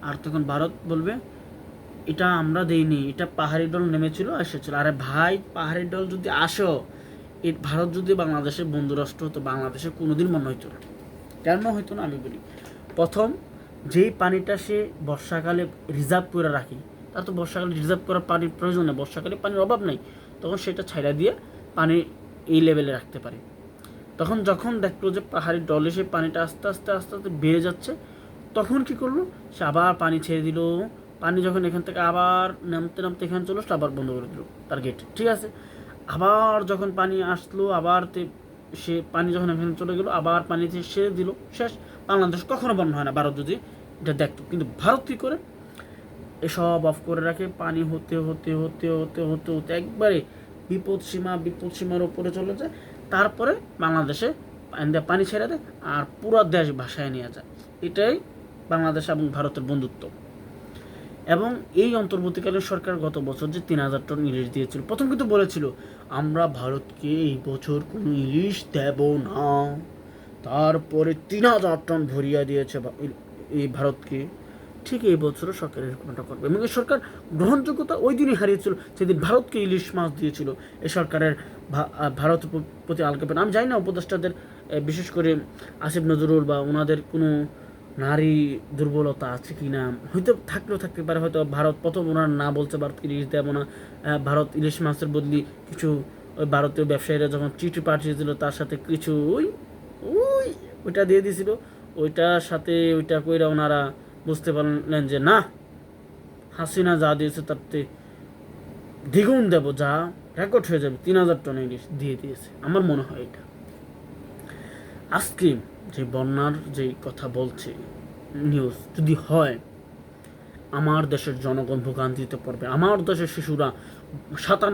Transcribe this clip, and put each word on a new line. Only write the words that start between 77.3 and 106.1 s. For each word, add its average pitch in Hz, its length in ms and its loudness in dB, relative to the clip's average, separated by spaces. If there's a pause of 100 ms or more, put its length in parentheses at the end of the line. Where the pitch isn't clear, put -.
গ্রহণযোগ্যতা 269 640 2
ওই 262 200 2
দিনই 269 180 4
হারিয়েছিল, 196 400 2 (240)
সেদিন 180 220 4
ভারতকে 220 440 2
ইলিশ 185 320 0
মাছ 170 240 0
দিয়েছিল 143 340 -2 (280)
এই 165 80 -2
সরকারের 156 460 2 (340)
ভা-, 143 280 -2
আহ, 147 180 0
ভারত 160 300 4
প্র-, 156 160 -4 (260)
প্রতি 165 160 0
আলকা 143 220 0
পেন। 147 120 0
আমি 202 140 4
জানি 226 160 4
না 254 80 2
উপদেষ্টাদের, 180 560 0 (380)
এ, 151 100 0
বিশেষ 156 320 -4
করে 165 240 4 (460)
আসিফ 160 220 0
নজরুল 156 400 6
বা 143 160 2
ওনাদের 151 380 2 (140)
কোনো 151 340 2 (520)
নারী 147 600 4 (140)
দুর্বলতা 143 540 0
আছে 123 320 -8
কি 143 100 -4
না, 131 220 -2 (220)
হয়তো 185 200 4 (140)
থাকলেও 202 300 -4
থাকতে 175 260 -6
পারে। 160 160 0
হয়তো 160 260 2
ভারত 151 360 2
প্রথম 165 260 0
ওনারা 160 200 4
না 143 240 2
বলছে, 143 260 -2
"ভারতকে 143 300 -4
ইলিশ 143 200 -2
দেবো 143 240 0
না।" 143 80 0
আহ, - 640 -4
ভারত 147 320 2
ইলিশ 151 260 0
মাছের 151 260 0
বদলি 147 380 2 (240)
কিছু 151 340 0 (340)
ওই 156 80 0
ভারতীয় 147 420 2
ব্যবসায়ীরা 147 400 2
যখন 143 300 0
চিঠি 170 240 -2
পাঠিয়েছিল, 151 520 0
তার 143 180 -2
সাথে 147 260 -4 (100)
কিছু 156 480 2
ওই, 320 160 2 (500)
ওই 508 520 2 (320)
ওইটা 190 200 2
দিয়ে 190 160 8
দিছিল, 196 340 0 (400)
ওইটার 165 460 4
সাথে 165 520 2
ওইটা 156 320 2
কইরা 160 220 4
ওনারা 147 440 2 (340)
বুঝতে 156 260 0
পারলেন 147 560 2
যে 135 120 0
না, 185 240 6 (1160)